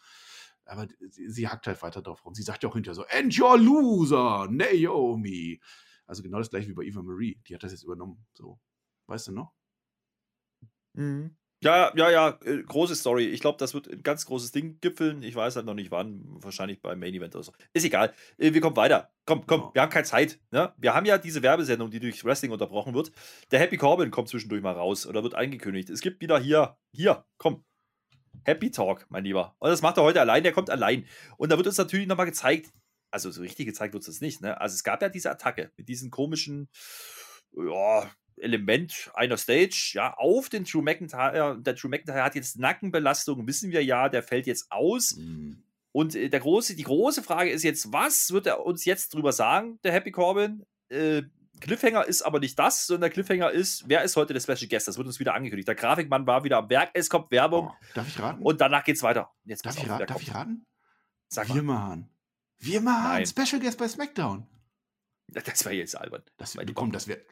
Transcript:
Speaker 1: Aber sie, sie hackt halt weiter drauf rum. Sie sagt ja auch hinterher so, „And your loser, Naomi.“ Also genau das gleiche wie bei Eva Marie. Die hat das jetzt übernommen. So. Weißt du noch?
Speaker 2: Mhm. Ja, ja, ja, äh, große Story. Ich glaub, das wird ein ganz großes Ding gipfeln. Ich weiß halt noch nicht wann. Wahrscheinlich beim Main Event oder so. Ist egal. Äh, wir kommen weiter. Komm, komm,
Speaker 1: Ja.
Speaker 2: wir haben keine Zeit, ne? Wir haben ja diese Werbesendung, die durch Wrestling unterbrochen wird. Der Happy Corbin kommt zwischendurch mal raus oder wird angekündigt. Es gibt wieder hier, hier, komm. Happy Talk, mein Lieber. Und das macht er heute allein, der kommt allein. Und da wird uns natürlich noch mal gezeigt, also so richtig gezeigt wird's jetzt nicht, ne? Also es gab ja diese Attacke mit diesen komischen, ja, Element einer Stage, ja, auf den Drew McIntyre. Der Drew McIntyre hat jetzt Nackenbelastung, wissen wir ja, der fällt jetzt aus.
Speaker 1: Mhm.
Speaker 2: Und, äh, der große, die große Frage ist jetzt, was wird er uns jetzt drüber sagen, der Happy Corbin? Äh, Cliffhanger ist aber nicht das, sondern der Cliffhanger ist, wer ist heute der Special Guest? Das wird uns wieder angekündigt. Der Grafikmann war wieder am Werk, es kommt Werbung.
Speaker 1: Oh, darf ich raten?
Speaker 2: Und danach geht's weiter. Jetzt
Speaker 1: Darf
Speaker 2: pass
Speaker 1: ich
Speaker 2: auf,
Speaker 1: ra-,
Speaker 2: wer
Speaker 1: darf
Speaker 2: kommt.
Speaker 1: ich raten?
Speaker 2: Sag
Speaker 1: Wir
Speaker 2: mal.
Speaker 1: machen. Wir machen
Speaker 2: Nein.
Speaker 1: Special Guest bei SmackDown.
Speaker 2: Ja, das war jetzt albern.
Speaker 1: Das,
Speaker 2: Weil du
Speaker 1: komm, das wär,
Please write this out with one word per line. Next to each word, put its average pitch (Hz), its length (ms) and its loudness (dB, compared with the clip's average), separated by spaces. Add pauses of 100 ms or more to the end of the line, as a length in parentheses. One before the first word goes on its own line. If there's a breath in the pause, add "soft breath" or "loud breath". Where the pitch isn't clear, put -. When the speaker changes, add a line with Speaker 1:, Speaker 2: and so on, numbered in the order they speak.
(640 loud breath)
Speaker 1:
Aber 101 240 -12 (220)
sie, 95 200 -16
sie 113 180 -6
hackt 113 180 -10
halt 98 160 -8
weiter 85 200 -12
drauf 85 220 -14
rum. 87 100 -18
Sie 107 80 -12
sagt - 200 -10
ja 117 60 -2
auch - 60 -8
hinterher 98 200 -6
so, 180 180 -10
„And 262 260 0
your 247 200 8
loser, 156 920 6
Naomi.“ 117 1120 0 (460 soft breath)
Also 92 160 -14
genau 92 160 -8
das 113 120 -6
gleiche 104 180 -6
wie 95 60 -10
bei 85 100 -8
Eva 98 180 -10
Marie. 92 440 -8
Die 87 80 -16
hat 82 80 -16
das 92 100 -10
jetzt 85 120 -18
übernommen. 92 500 -14
So. - 260 -20 (460)
Weißt 113 220 -12
du 98 40 -12
noch? 123 200 -12 (1400)
Speaker 2:
Mhm. 143 420 -8 (260)
Ja, 175 340 6
ja, 165 140 8
ja, 156 340 6
äh, 135 180 -2
große 170 320 0
Story. 120 340 2
Ich 110 120 -6
glaub, 147 180 0
das 135 140 -4
wird 143 160 -10
ein - 140 -14
ganz 147 240 -2
großes 120 260 -8
Ding 156 280 -6
gipfeln. 156 420 -2
Ich 117 120 -10
weiß 117 220 -2
halt 113 80 -6
noch 107 100 -8
nicht 101 160 -8
wann. 98 320 -6 (200)
Wahrscheinlich 98 400 -10
beim 90 160 -6
Main 90 160 -8
Event 87 200 -10
oder 87 100 -12
so. - 80 -20 (200 soft breath)
Ist 165 120 0
egal. 107 280 2 (240 soft breath)
Äh, 156 160 4
wir 156 80 6
kommen 156 160 2
weiter. 117 380 4 (100)
Komm, 151 220 0
komm, 156 160 2
Speaker 1:
Ja. 104 100 -12
Speaker 2:
wir 127 100 4
haben 160 80 2
keine 156 160 2
Zeit, 143 320 2 (120)
ne? 156 260 0
Wir 120 180 4
haben 180 120 2
ja 202 100 6
diese 156 260 -2
Werbesendung, 127 480 4
die 113 80 -10
durch 117 260 -8
Wrestling 131 280 0
unterbrochen 104 420 -4
wird. 160 160 -2 (400 loud breath)
Der 131 80 6
Happy 175 200 2
Corbin 147 320 4
kommt 113 180 -4
zwischendurch 107 340 -6
mal 95 120 -2
raus 90 320 -2
oder 107 160 -4
wird 117 120 -4
angekündigt. 107 540 -4
Es - 140 -10
gibt 180 180 -6
wieder 160 180 2
hier, 143 380 2 (160)
hier, 175 320 0 (140)
komm. - 260 -2 (800)
Happy 160 260 0
Talk, 98 380 -2
mein 98 160 -8
Lieber. 95 340 -2
Und 151 120 2
das 156 120 2
macht 156 140 4
er 151 80 8
heute 165 160 8
allein, 120 220 6
der 170 100 4
kommt - 180 0
allein. 113 360 0 (300 loud breath)
Und 156 140 0
da 156 60 6
wird 180 100 2
uns 202 120 -2
natürlich 190 280 0
noch 185 100 -2
mal 180 80 0
gezeigt, 156 480 0 (380)
also 95 200 -6
so 80 100 -14
richtig 92 260 -10
gezeigt 104 280 -8
wird's 98 120 -10
jetzt 80 160 -12
nicht, - 180 -8
ne? - 200 -6
Also 107 140 -4
es - 100 -6
gab - 180 0
ja 196 60 0
diese 185 220 -4
Attacke - 460 -6
mit 123 120 -20
diesen 127 220 -10
komischen, 143 580 -6 (840 loud breath)
ja, 98 580 0 (260)
Element 117 760 -2
einer 120 240 0
Stage, 175 560 0
ja, 113 220 -2
auf 226 340 2
den 202 140 -6
Drew 156 180 -2
McIntyre. 143 800 -2
Der 131 120 -2
Drew 135 140 -10
McIntyre 135 340 -4
hat 135 120 0
jetzt 135 240 -8
Nackenbelastung, 147 880 -2
wissen 165 240 -6
wir 165 120 0
ja, 131 280 2
der 123 120 -2
fällt 123 240 -2
jetzt 120 240 -6
aus. 190 460 0
Speaker 1:
Mhm. 78 480 -14 (280)
Speaker 2:
Und, 156 220 0
äh, 117 140 -2
der 135 120 2
große, 190 360 2
die 151 80 -10
große 214 380 2
Frage 175 280 0
ist 156 120 -2
jetzt, 127 300 -2
was 196 400 2
wird 196 140 0
er - 200 0
uns 175 180 -2
jetzt 185 300 -2
drüber 147 180 2
sagen, 190 500 0
der 175 100 0
Happy 190 200 0
Corbin? 202 520 0 (260)
Äh, 151 320 0 (380)
Cliffhanger 226 460 2
ist 180 160 0
aber 151 180 2
nicht 139 180 -4
das, 190 280 2
sondern 175 160 0
der 165 80 2
Cliffhanger 185 400 0
ist, - 380 -2
wer 147 160 6
ist - 120 0
heute 147 180 2
der 123 60 -2
Special 123 280 -4
Guest? 110 200 -2
Das 98 100 -8
wird 127 80 -4
uns 127 140 -10
wieder 123 140 0
angekündigt. 104 340 -6
Der 110 60 2
Grafikmann 135 520 0
war 131 180 4
wieder 135 140 4
am 107 100 -2
Werk, 135 240 4
es 175 160 -2
kommt 165 220 0
Werbung. 160 400 4
Speaker 1:
Oh, - 100 -20 (120)
darf 117 160 -6
ich - 120 -12
raten? 131 260 -4
Speaker 2:
Und 156 140 2
danach 139 240 4
geht's 147 180 0
weiter. 117 300 2 (120)
Jetzt 107 180 -12
Speaker 1:
Darf 113 140 -6
Speaker 2:
pass - 20 -8
Speaker 1:
ich 131 100 -6
Speaker 2:
auf, - 20 -4
Speaker 1:
ra-, 107 80 -4
Speaker 2:
wer - 80 -4
Speaker 1:
darf - 160 -6
Speaker 2:
kommt. - 0 -
Speaker 1:
ich - 120 -10
raten? 226 320 -8 (600)
Speaker 2:
Sag 107 200 -6
Speaker 1:
Wir 139 140 0
Speaker 2:
mal. - 0 -
Speaker 1:
machen. 101 480 -4 (480)
Wir 185 240 -2
machen 226 420 2
Speaker 2:
Nein. - 20 -4
Speaker 1:
Special 262 340 -2
Guest 247 180 -4
bei 233 100 -2
SmackDown. 147 580 -6 (800)
Speaker 2:
Ja, - 120 -12
das - 240 -4
war 98 80 -8
jetzt 90 240 -8
albern. - 260 -14 (140)
Speaker 1:
Das, - 200 -16
Speaker 2:
Weil - 100 -10
du 107 80 -10
Speaker 1:
komm, 117 180 -4
das 104 160 -8
wär, - 240 -10